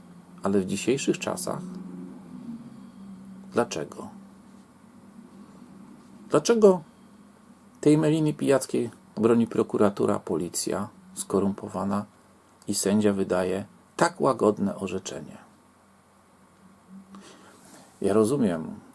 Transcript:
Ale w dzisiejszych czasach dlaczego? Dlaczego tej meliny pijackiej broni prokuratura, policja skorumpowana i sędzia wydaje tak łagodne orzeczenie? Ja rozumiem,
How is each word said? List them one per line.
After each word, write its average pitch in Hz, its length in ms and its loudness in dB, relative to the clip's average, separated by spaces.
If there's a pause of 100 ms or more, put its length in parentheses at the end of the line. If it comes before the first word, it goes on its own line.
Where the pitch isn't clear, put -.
(440)
Ale 98 160 2
w 92 60 0
dzisiejszych 113 540 0
czasach - 420 -6 (1900)
dlaczego? - 560 -4 (2250)
Dlaczego 190 520 6 (1000)
tej 151 160 6
meliny 156 360 2
pijackiej 131 560 0 (260)
broni 113 320 4
prokuratura, 107 720 0
policja 87 680 -4 (260)
skorumpowana 98 920 -2 (640)
i 101 80 -2
sędzia 101 380 2
wydaje 92 520 0 (300)
tak - 260 0
łagodne 107 540 2
orzeczenie? 95 640 -8 (2750)
Ja 98 120 2
rozumiem, 107 680 2 (160)